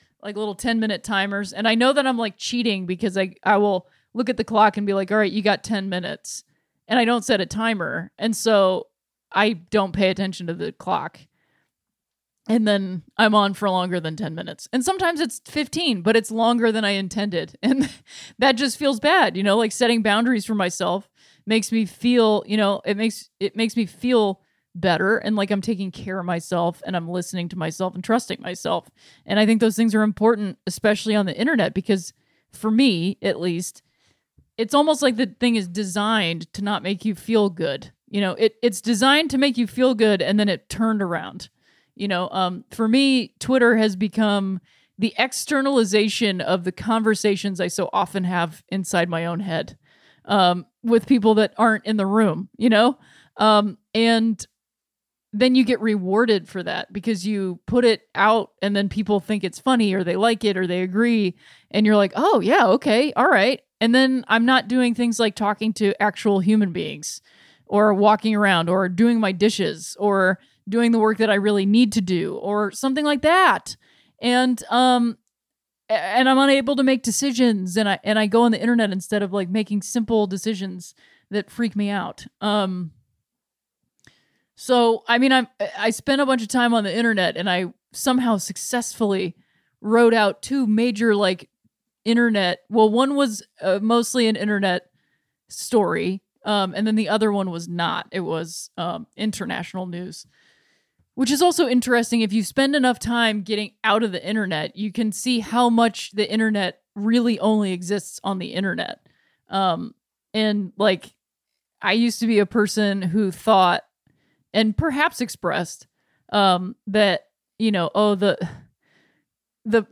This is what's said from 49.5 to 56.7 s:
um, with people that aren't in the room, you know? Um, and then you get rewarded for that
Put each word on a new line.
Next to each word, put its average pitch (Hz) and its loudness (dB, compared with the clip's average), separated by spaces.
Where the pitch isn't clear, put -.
um, 180 2
with 226 2
people 220 4
that 214 2
aren't 220 2
in 220 0
the 196 0
room, 196 2
you - 2
know? 226 4
Um, 208 4
and 226 2
then 254 2
you 254 6
get 240 0
rewarded 208 2
for 185 -10
that 175 -8